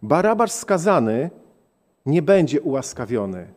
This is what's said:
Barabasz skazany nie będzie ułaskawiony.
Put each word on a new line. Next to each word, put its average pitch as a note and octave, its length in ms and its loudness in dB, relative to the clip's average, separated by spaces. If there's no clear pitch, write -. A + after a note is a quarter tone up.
Barabasz G3+ 500 2
skazany D#3+ 760 0
nie D#3+ 160 2
będzie D3+ 380 2
ułaskawiony. G#2+ 840 -6